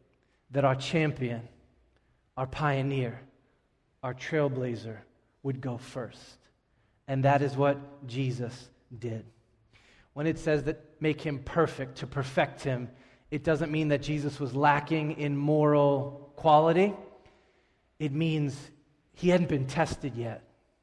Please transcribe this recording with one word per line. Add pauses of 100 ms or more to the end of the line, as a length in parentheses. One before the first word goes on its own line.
(520)
that
our
champion, (880)
our
pioneer, (840)
our
trailblazer (440)
would
go
first. (720)
And
that
is
what
Jesus (260)
did. (880)
When
it
says
that
make
him
perfect,
to
perfect
him, (400)
it
doesn't
mean
that
Jesus
was
lacking
in
moral
quality. (1040)
It
means (440)
he
hadn't
been
tested
yet. (400)